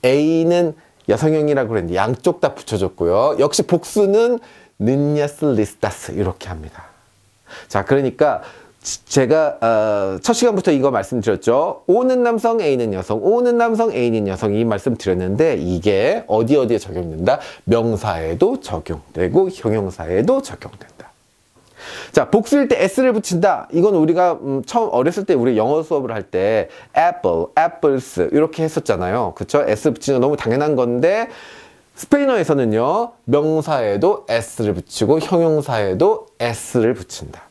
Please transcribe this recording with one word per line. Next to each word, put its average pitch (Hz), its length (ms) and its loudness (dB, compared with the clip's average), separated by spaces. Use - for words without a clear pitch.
A는 160 720 2
여성형이라고 147 600 2
그랬는데 87 260 -2
양쪽 127 460 0
다 139 120 0
붙여줬고요. 98 840 0
역시 - 240 0
복수는 214 760 0
니냐스 143 680 0
리스타스 107 680 -2
이렇게 92 360 -6
합니다. 78 360 -14
자, 98 180 -2
그러니까 135 560 2
지-, - 200 -12
제가, 147 560 2
어, 107 600 0
첫 233 120 0
시간부터 214 380 2
이거 139 200 2
말씀드렸죠. 117 960 0
오는 247 340 2
남성, 233 400 0
애인은 123 320 0
여성, 95 300 -4
오는 240 340 2
남성, 226 340 0
애인인 113 360 0
여성 101 260 -2
이 110 100 0
말씀 113 320 -2
드렸는데 98 640 0
이게 95 680 0
어디 113 280 2
어디에 120 220 2
적용된다? 87 640 -4
명사에도 113 1000 0
적용되고 90 880 -2
형용사에도 107 920 -2
적용된다. - 680 -20
자, 139 180 2
복수일 269 380 2
때 - 160 2
S를 254 280 2
붙인다. 185 600 0
이건 190 240 2
우리가, 170 380 4
음, 135 320 -6
처음 233 260 -2
어렸을 170 340 0
때 185 80 2
우리 123 240 2
영어 135 240 2
수업을 139 320 -4
할 101 160 -8
때 104 400 0
apple, 160 500 0
apples 139 720 0
이렇게 160 320 0
했었잖아요. 107 720 -2
그쵸? - 320 0
S 107 240 0
붙이는 131 280 -2
거 123 60 4
너무 143 120 0
당연한 143 380 0
건데 131 520 0
스페인어에서는요. 165 1200 0
명사에도 147 1040 0
S를 110 460 -2
붙이고 110 440 0
형용사에도 156 1080 0
S를 117 540 0
붙인다. - 580 -14